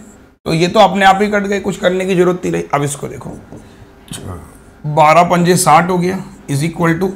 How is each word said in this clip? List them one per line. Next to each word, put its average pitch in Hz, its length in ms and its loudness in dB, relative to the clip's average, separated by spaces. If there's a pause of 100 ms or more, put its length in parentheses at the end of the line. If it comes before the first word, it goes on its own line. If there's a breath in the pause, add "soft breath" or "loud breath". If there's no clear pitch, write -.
(460)
तो 165 80 -2
ये 170 140 2
तो 220 120 2
अपने 196 240 2
आप 190 180 4
ही 208 80 0
कट 202 120 0
गए, 196 180 -4
कुछ 196 180 -6
करने 185 280 -2
की 190 100 -2
जरूरत 180 280 2
नहीं 175 80 -4
रही। 170 120 -4 (100)
अब 143 80 0
इसको 143 260 -6
देखो, - 220 -14 (1600 loud breath)
बारह 156 360 4
पंजे 175 340 2
साठ 165 340 4
हो 180 80 0
गया, 185 260 -4 (260)
is 139 120 -2
equal 165 380 -2
to 196 160 -2